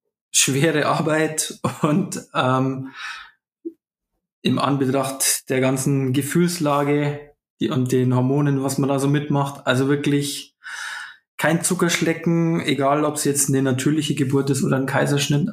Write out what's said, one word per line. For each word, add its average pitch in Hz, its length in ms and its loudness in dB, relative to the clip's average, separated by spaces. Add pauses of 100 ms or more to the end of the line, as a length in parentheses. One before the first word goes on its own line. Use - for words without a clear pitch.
(300)
schwere 147 560 2
Arbeit 156 720 0 (240)
und, 156 520 -2
ähm, 131 580 -2 (1500)
im 127 160 0
Anbetracht 135 920 0
der 131 100 0
ganzen 135 520 0
Gefühlslage, 147 1200 0 (260)
die, - 100 0
und 127 220 0
den 127 220 2
Hormonen, 135 480 2
was 135 160 -2
man 139 100 2
da 139 100 0
so 139 100 0
mitmacht, 143 580 -2
also 127 220 2
wirklich 143 680 -2 (840)
kein 165 260 0
Zuckerschlecken, 170 960 0
egal 139 440 0
ob's 147 200 -2
jetzt 139 240 0
eine 135 140 2
natürliche 143 520 0
Geburt 139 360 0
ist 131 140 -2
oder 139 120 2
ein 135 100 -2
Kaiserschnitt, 143 680 0